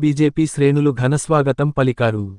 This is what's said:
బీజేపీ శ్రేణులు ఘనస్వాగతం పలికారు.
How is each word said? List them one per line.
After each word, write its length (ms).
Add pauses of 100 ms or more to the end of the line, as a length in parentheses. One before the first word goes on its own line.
బీజేపీ 400 (100)
శ్రేణులు 380 (100)
ఘనస్వాగతం 680 (100)
పలికారు. 460 (160)